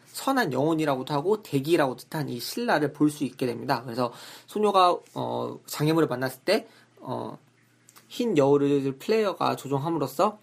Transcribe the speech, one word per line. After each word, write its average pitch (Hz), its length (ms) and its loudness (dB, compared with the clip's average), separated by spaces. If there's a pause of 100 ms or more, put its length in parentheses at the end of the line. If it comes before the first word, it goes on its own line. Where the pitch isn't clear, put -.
선한 247 480 -2
영혼이라고도 147 600 0
하고 185 300 0
대기라고 139 540 2
뜻한 147 320 -6
이 123 100 -8
신라를 165 540 -2
볼 151 160 2
수 147 160 -4
있게 127 200 -6
됩니다. 120 380 -4
그래서 123 300 -4 (340)
소녀가, 196 500 4 (180)
어, 120 500 -6
장애물을 156 420 2
만났을 127 380 -6
때, 214 200 0 (360)
어, 120 380 -8 (680)
흰 226 300 -2
여우를 139 600 4
플레이어가 190 580 0
조종함으로써 143 880 -2